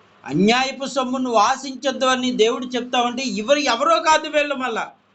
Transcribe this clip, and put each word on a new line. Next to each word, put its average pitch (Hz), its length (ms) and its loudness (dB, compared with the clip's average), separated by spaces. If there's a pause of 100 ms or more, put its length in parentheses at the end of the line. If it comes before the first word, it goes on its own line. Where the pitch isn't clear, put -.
(260)
అన్యాయపు 247 600 0
సొమ్ము 254 320 -2
నువ్వు 240 220 2
ఆశించొద్దు 262 640 -2
అని 254 280 2
దేవుడు 240 340 2
చెప్తావంటే, 247 560 -2
ఇవరు, 226 360 0
ఎవరో 294 420 2
కాదు 311 280 2
వీళ్ళు, 294 260 0
మళ్ళా 233 360 -6 (240)